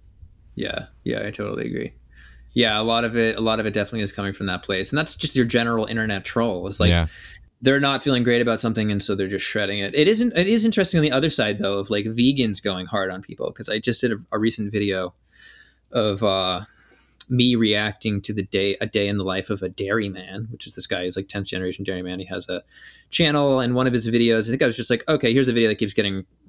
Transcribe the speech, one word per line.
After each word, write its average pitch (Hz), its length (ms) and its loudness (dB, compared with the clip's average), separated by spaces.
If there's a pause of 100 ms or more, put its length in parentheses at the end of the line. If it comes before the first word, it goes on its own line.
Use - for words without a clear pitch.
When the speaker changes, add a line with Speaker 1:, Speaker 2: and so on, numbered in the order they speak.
(560)
Speaker 1:
Yeah, - 320 -8 (160)
yeah, 104 220 -4
I 104 60 -8
totally 104 360 -6
agree. - 260 -6 (600)
Yeah, 110 260 2
a 110 40 0
lot 117 220 0
of 117 100 -2
it, 113 220 2
a 110 40 -2
lot 110 180 2
of 107 60 0
it 104 80 -2
definitely 107 280 -2
is 101 100 -4
coming 98 220 -4
from 98 140 -6
that 90 160 -4
place. 95 260 -2
And 139 80 -2
that's 160 180 -2
just - 200 -2
your 127 100 4
general 117 400 0
internet 110 400 -4
troll. 98 420 -2
It's 98 140 -4
like, 90 80 6
Speaker 2:
Yeah. 85 180 4 (540)
Speaker 1:
they're 135 180 4
not 139 240 0
feeling 127 200 2
great 120 180 4
about 117 180 2
something, 110 320 0
and 101 100 0
so 101 140 0
they're 95 140 -2
just 98 160 -4
shredding 101 340 -2
it. 98 160 -4
It 151 140 6
isn't, 226 280 2
it 180 100 2
is 220 180 4
interesting 196 320 2
on 156 60 6
the 151 80 4
other 135 180 2
side, 104 300 0
though, 101 200 -2
of, 98 100 -4
like, 104 160 0
vegans 120 560 2
going 92 260 -4
hard 98 240 -2
on 92 100 -10
people, - 320 -8
'cause - 160 -12
I 107 100 -2
just 113 220 0
did 120 100 2
a, 104 60 -4 (160)
a 107 60 -2
recent 107 320 -2
video 95 420 -2 (800)
of, 107 320 0
uh, 95 380 0 (720)
me 123 240 4
reacting 104 680 0
to 104 100 -6
the 104 100 -2
day, 98 380 0
a 107 60 -4
day 101 200 0
in 101 100 -2
the 98 60 -2
life 95 280 -4
of 101 100 -4
a 92 80 -4
dairyman, 98 840 -4
which - 140 -14
is 117 100 -12
this - 120 -6
guy 90 160 -4
who's, 90 120 -4
like, 98 140 -8
tenth 98 180 -6
generation 92 380 -6
dairyman. 92 340 -6
He 92 60 -10
has 92 240 -10
a 90 140 -6 (480)
channel, 147 480 2
and 123 160 0
one 127 120 2
of 123 60 0
his 117 160 0
videos, 113 380 4
I - 20 -4
think 131 140 0
I - 20 4
was 117 100 2
just 120 140 0
like, 120 180 0
"Okay, 139 240 2
here's 131 160 4
a 123 60 2
video 113 160 4
that 107 60 0
keeps 101 180 -2
getting 98 320 0 (240)